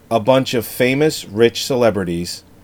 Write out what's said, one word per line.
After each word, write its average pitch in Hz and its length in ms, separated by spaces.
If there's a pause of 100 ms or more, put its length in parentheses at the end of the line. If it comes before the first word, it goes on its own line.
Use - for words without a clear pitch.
a 117 100
bunch 131 340
of 113 120
famous, 139 600
rich 110 400
celebrities 95 800 (200)